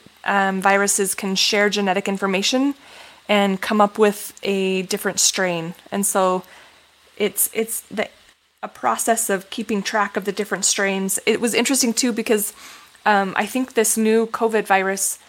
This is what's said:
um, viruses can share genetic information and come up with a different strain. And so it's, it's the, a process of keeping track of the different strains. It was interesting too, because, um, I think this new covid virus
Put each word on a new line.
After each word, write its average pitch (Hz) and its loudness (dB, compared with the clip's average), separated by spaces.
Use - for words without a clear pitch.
um, 196 0
viruses 196 2
can 190 -4
share 208 2
genetic 196 0
information 202 0
and 202 4
come 214 -2
up 208 4
with 208 2
a 190 0
different 185 -4
strain. 175 -2
And 202 -2
so 185 2
it's, - -2
it's 226 -4
the, - -8
a 214 -8
process 226 -2
of 190 -2
keeping 214 -4
track 202 -2
of 196 -6
the 202 -4
different 196 -4
strains. 190 0
It 220 2
was 233 -2
interesting 247 2
too, 247 0
because, 220 -2
um, 196 2
I 220 0
think 254 -4
this 220 2
new 220 2
covid 220 -2
virus 190 0